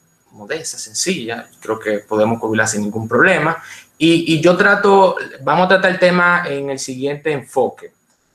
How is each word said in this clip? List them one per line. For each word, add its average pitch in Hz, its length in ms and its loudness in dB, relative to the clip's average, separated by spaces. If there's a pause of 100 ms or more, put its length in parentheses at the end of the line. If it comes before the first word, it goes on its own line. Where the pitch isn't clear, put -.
(320)
modesta, 113 460 -10
sencilla. 120 720 -6 (120)
Creo 107 200 -6
que 107 200 -2
podemos 110 400 0
cubrirla 110 260 -2
sin 104 160 -4
ningún 110 260 -6
problema. 160 540 2 (360)
Y, 165 360 2
y 151 80 0
yo 175 160 4
trato, 196 600 4 (240)
vamos 151 240 2
a 185 40 -2
tratar 185 220 2
el 180 80 -6
tema 175 480 2
en 139 240 -6
el 135 80 -6
siguiente 139 520 -6
enfoque. - 600 -4 (420)